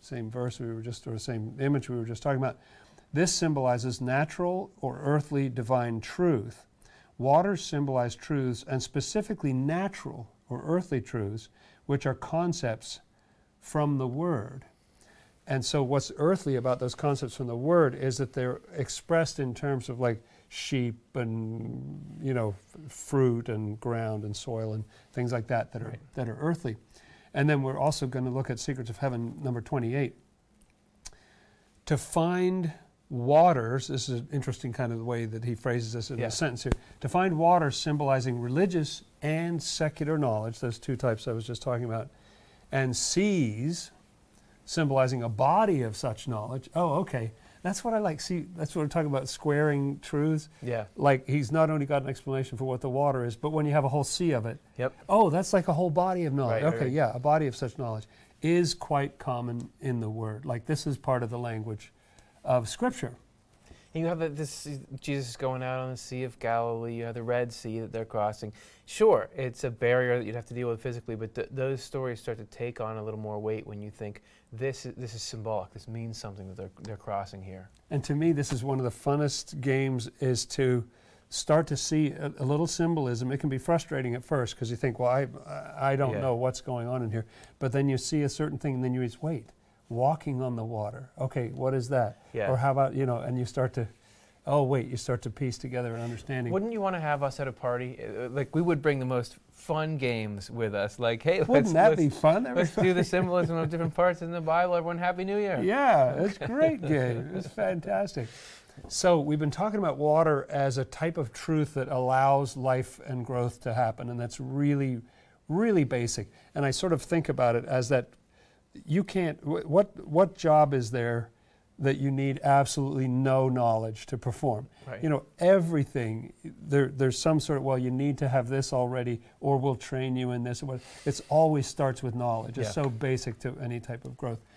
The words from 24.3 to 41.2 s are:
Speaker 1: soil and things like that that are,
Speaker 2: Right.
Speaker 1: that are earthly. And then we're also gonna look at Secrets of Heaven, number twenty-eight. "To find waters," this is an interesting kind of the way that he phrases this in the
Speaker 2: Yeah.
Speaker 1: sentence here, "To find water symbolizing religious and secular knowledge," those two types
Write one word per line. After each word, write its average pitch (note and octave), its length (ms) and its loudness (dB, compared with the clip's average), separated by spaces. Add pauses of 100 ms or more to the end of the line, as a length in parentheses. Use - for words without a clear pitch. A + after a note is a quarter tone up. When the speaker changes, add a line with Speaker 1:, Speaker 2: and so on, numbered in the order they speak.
Speaker 1:
soil A2 380 -6
and A2 100 -6 (280)
things B2 200 -2
like A#2 160 -4
that A#2 240 0
that A2+ 100 -8
are, A2+ 60 -8
Speaker 2:
Right. - 120 -12 (140)
Speaker 1:
that B2 140 -4
are A2 80 -6
earthly. D3+ 400 -2 (580)
And C#3 160 4
then C#3 120 4
we're C3+ 160 -2
also C#3+ 280 0
gonna B2+ 240 -2
look B2+ 200 -2
at A#2 100 -4
Secrets B2+ 300 -6
of A2 80 -10
Heaven, A#2+ 440 -4
number A#2+ 180 -2
twenty-eight. B2+ 540 -2 (1700)
"To D3+ 120 2
find F3+ 760 0 (380)
waters," C3 800 4
this C3+ 200 -4
is B2 120 -4
an C3+ 120 -12
interesting C3 400 -4
kind A#2 200 -2
of A2+ 60 -4
the A2+ 60 -6
way A#2 220 -2
that A2+ 180 -8
he A#2+ 100 -2
phrases A#2 380 -2
this A#2 180 -6
in C3 60 -6
the A#2+ 60 -2
Speaker 2:
Yeah. A#2 60 0
Speaker 1:
sentence B2 340 -2
here, B2 100 -2 (280)
"To C3+ 80 -4
find F3+ 300 2
water E3 320 6
symbolizing C3+ 720 0
religious D3+ 640 0 (200)
and D#3+ 400 -2
secular D3+ 560 -2
knowledge," A2+ 420 0
those A#2+ 180 -4
two C3 180 -4
types A2+ 300 0